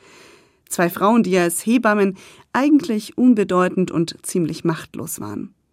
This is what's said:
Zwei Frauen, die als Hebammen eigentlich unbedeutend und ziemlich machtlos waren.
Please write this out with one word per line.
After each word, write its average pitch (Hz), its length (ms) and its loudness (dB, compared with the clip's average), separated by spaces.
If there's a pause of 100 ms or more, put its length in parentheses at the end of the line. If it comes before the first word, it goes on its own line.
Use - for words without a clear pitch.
(680)
Zwei 170 200 -2
Frauen, 208 340 2
die 185 140 0
als 170 280 -2
Hebammen 208 520 2 (340)
eigentlich 262 680 0
unbedeutend 185 720 2
und - 340 -4
ziemlich 160 420 -4
machtlos - 560 -6
waren. 104 320 -10 (200)